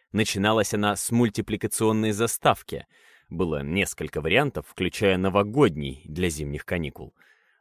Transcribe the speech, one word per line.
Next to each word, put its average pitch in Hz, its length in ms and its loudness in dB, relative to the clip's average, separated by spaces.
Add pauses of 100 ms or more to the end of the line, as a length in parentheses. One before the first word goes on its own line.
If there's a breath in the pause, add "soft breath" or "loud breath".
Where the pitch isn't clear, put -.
(120)
Начиналась 107 640 2
она 104 200 0
с - 140 -6
мультипликационной 110 1000 0
заставки. - 720 0 (480 soft breath)
Было 80 300 -2
несколько 82 580 -4
вариантов, 90 480 0
включая 95 480 0
новогодний 92 880 0
для 85 240 -2
зимних 73 360 -6
каникул. 80 500 -6 (460 soft breath)